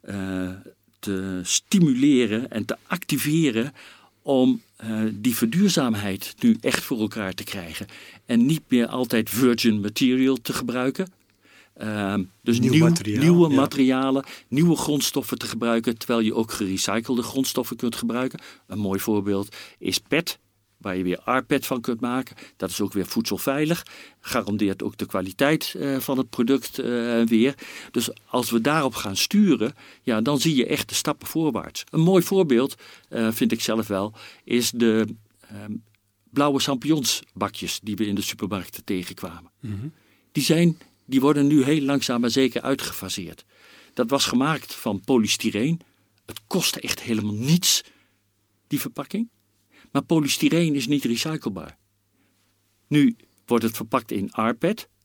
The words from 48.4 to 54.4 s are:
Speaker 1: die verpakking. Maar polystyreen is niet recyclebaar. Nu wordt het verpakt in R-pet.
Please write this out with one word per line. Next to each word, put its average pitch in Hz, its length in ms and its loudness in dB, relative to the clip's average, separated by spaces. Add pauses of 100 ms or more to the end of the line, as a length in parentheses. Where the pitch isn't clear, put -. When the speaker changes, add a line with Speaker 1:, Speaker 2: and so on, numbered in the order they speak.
Speaker 1:
die 143 120 -2
verpakking. 190 500 -6 (600)
Maar 143 120 0
polystyreen 156 720 2
is 123 120 -2
niet 143 160 0
recyclebaar. 117 760 -4 (1120)
Nu 143 280 4 (300)
wordt 113 180 2
het 110 120 -2
verpakt 117 360 -4
in 104 220 -4
R-pet. 123 560 -2 (140)